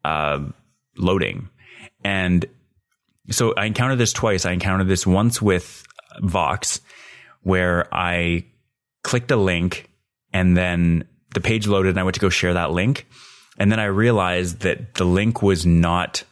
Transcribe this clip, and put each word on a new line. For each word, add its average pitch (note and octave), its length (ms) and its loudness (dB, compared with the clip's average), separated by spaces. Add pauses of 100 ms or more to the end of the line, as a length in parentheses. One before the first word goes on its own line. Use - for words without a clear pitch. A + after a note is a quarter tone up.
uh, D2+ 360 -2 (580)
loading. F2+ 500 -2 (560)
And F2+ 400 0 (880)
so - 240 0
I G2 100 -2
encountered B2 320 0
this A#2 160 0
twice. G2+ 320 0
I F2+ 80 0
encountered F#2 360 0
this F#2 180 0
once G#2 340 2
with F#2+ 420 -2 (380)
Vox, F2 600 -2 (640)
where F2+ 500 0
I F2 520 -2 (580)
clicked B2 280 -4
a C3 60 4
link F2+ 520 0 (460)
and F2+ 220 4
then F2 520 0 (260)
the G2+ 60 0
page F#2+ 260 -2
loaded F#2+ 240 2
and F#2 80 -2
I F#2 40 -2
went F#2 120 -2
to - 60 -8
go G2 80 2
share F2 260 0
that E2 180 -2
link. G#2 340 -2 (520)
And G2+ 140 4
then A2 80 0
I G#2+ 60 -2
realized F#2 760 0
that - 340 -4
the F#2 100 0
link G2+ 380 2
was F#2 240 2
not E2+ 640 2